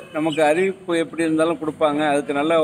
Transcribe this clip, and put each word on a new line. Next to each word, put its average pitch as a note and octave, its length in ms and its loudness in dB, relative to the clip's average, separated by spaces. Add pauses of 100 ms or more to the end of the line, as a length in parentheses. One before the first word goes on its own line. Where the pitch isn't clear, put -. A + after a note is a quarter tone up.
(180)
நமக்கு D#3 340 0
அறிவிப்பு F3 520 0
எப்படி D#3+ 240 -4
இருந்தாலும் D#3+ 360 0
கொடுப்பாங்க, D3+ 380 0 (120)
அதுக்கு C#3+ 280 -2
நல்ல D#3+ 220 2